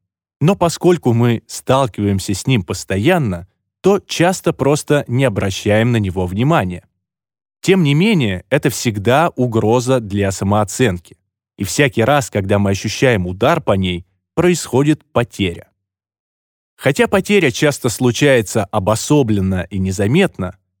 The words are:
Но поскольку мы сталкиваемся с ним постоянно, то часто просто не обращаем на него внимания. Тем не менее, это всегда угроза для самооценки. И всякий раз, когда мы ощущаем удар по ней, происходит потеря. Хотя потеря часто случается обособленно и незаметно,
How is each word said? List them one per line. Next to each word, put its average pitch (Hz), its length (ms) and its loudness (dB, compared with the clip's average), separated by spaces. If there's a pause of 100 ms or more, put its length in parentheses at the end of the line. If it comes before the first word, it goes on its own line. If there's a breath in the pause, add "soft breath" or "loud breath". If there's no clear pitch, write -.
(400)
Но 185 160 2
поскольку 170 580 0
мы 117 340 0
сталкиваемся 104 840 -2
с - 140 -6
ним 120 160 0
постоянно, 104 840 -2 (340)
то 190 180 2
часто 175 540 -2
просто 143 540 0
не 127 180 0
обращаем 104 680 0
на 117 60 0
него 92 300 -2
внимания. 101 600 -2 (720)
Тем 185 220 2
не 143 100 2
менее, 147 560 0
это 139 200 0
всегда 117 640 0
угроза 120 640 0
для 101 320 -2
самооценки. 101 840 -2 (400)
И - 60 -6
всякий 117 400 0
раз, 135 260 0
когда 101 300 -2
мы 98 120 0
ощущаем 98 560 0
удар 117 340 0
по 107 120 0
ней, 92 320 -2 (280)
происходит 156 720 0
потеря. 98 640 -4 (1080)
Хотя 220 320 0
потеря 190 440 2
часто 143 380 -2
случается 120 760 2
обособленно 104 1040 0
и 101 80 -8
незаметно, 101 800 -2 (240)